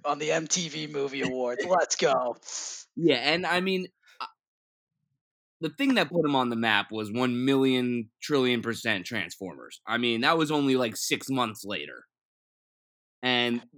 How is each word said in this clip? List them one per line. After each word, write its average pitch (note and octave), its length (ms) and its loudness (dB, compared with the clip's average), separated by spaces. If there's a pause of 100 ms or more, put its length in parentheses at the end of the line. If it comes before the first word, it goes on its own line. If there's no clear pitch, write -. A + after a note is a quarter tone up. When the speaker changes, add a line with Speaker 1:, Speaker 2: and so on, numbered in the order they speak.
Speaker 1:
on D3 160 -2
the D#3 120 -2
M D#3+ 160 0
T E3+ 200 -2
V D3+ 200 -8
Movie C#3 340 -4
Awards. B2+ 440 -2
Speaker 2:
<laughs> F3 40 -2
Speaker 1:
Let's F3 260 2
go. B2+ 400 2 (600)
Speaker 2:
Yeah, D#3 220 4
and D#3 280 2
I F3 160 2
mean, F#3 260 0 (320)
uh, C3+ 60 -8 (1400)
the D#3+ 80 -2
thing C4+ 260 2
that F3 140 2
put E3+ 160 2
him C#3+ 100 2
on B2 140 2
the A#2 60 -2
map A2 360 2
was G#2+ 200 -6
one B2 340 0
million B2+ 640 2 (120)
trillion B2+ 400 2
percent A2 440 -2
Transformers. E2+ 800 -10
I A2+ 100 -2
mean, A#2 240 0
that D#3+ 160 4
was D#3 140 2
only, C#3 240 4
like, A#2+ 220 0
six - 320 -4
months A#2+ 340 -2
later. D2+ 420 -10 (1160)
And A#2+ 400 0 (160)